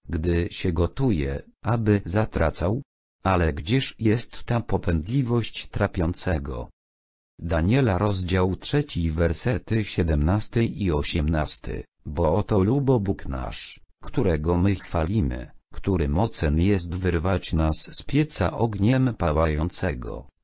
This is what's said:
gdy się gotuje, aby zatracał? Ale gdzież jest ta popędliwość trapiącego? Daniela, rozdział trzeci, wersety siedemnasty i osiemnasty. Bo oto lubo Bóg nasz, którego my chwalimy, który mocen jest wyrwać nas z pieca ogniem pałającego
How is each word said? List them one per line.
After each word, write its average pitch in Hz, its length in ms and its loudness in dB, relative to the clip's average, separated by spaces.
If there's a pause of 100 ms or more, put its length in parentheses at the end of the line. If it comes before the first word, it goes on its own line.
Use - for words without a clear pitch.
(100)
gdy 85 420 0
się - 200 -2
gotuje, 85 720 0 (220)
aby 107 420 2
zatracał? 90 760 0 (420)
Ale 90 300 2
gdzież 87 460 -2
jest 113 440 0
ta 120 180 0
popędliwość 110 1080 -2
trapiącego? 80 1040 -2 (680)
Daniela, 90 580 2
rozdział 92 580 0
trzeci, 90 560 -2
wersety 87 720 0
siedemnasty 90 800 0
i 95 260 -2
osiemnasty. 76 920 -2 (220)
Bo 78 300 0
oto 104 240 2
lubo 127 400 4
Bóg 98 260 -2
nasz, - 540 -8 (240)
którego 87 540 2
my 95 180 4
chwalimy, 80 760 -2 (220)
który 82 360 0
mocen 78 500 2
jest 87 360 2
wyrwać 90 580 0
nas 80 380 0
z - 120 -6
pieca 139 480 0
ogniem 117 640 2
pałającego 78 1120 -2 (160)